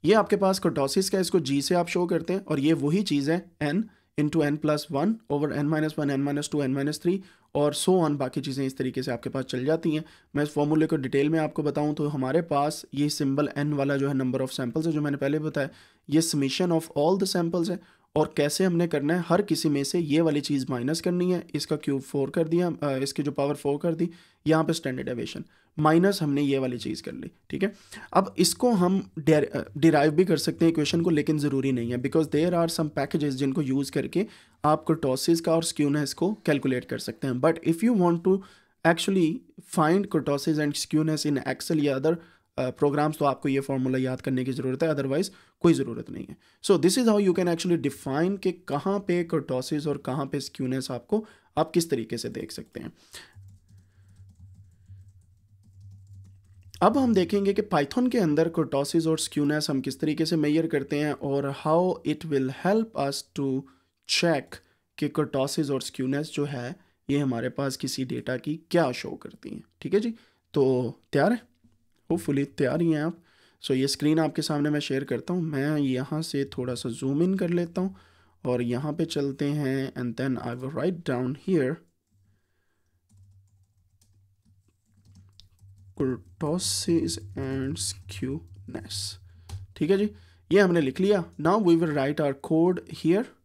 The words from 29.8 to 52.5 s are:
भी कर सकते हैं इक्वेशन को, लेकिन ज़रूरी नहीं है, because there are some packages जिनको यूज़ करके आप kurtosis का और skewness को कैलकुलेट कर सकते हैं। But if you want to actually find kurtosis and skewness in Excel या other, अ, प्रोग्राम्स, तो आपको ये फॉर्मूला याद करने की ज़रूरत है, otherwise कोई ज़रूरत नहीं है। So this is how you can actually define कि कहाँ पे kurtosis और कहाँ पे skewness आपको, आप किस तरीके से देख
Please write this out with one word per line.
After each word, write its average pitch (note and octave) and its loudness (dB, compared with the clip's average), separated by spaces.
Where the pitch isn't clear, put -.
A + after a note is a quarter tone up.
भी E3 4
कर F3 2
सकते D3 0
हैं E3 6
इक्वेशन E3 0
को, F3+ 2
लेकिन D3+ 2
ज़रूरी C3+ 0
नहीं A#2+ -2
है, B2 -4
because D3 2
there E3 2
are E3+ 2
some D#3+ -2
packages C#3+ -2
जिनको C3+ 0
यूज़ C3+ -2
करके D#3+ -2
आप D3+ 2
kurtosis D#3+ 2
का E3 2
और E3 2
skewness D3 0
को F#3 -2
कैलकुलेट C3 0
कर A2+ -6
सकते - -8
हैं। B2+ -2
But C#3+ 0
if E3 0
you A#3+ 4
want F3 4
to F#3+ 4
actually E3+ 2
find F3+ 2
kurtosis D3 0
and D3 -2
skewness D#3 -2
in C3+ -2
Excel C#3+ -2
या C#3 0
other, D#3 2
अ, B2+ -2
प्रोग्राम्स, D3 0
तो D3+ 0
आपको C#3 0
ये C3+ 2
फॉर्मूला C3 -2
याद B2+ -2
करने B2+ -2
की C3 -4
ज़रूरत C3 -4
है, E3 2
otherwise C#3+ 0
कोई E3 8
ज़रूरत A#2+ -4
नहीं - -10
है। - -16
So G3 6
this F#3 4
is A#3+ 4
how G#3+ 6
you F#3+ 4
can F3+ 2
actually E3+ 0
define D#3 -2
कि F#3 -2
कहाँ G3 -2
पे F3 0
kurtosis C#3 -4
और C#3+ -2
कहाँ C#3 -6
पे C3+ -4
skewness C3 -6
आपको, G#3 -2
आप D#3+ 0
किस E3+ 0
तरीके A#2 -4
से A#2+ -8
देख - -10